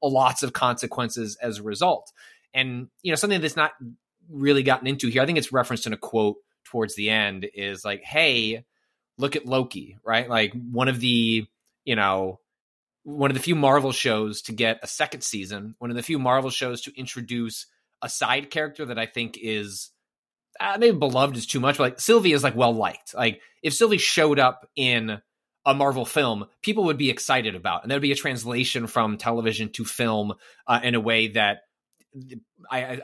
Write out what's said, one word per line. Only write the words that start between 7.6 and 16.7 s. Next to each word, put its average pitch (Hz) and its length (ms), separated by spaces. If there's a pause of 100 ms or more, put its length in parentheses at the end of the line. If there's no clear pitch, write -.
like, 101 160
"Hey, 120 640 (520)
look 139 180
at 147 120
Loki," 127 580
right? 117 240
Like, 107 240
one 120 360
of 127 120
the, 113 460 (380)
you 123 120
know, 95 420 (680)
one 143 280
of 131 40
the 127 60
few 170 140
Marvel 139 340
shows 107 520
to 113 100
get 113 280
a - 60
second 151 360
season, 104 560
one 120 120
of 120 60
the 120 80
few 156 160
Marvel 131 300
shows 123 320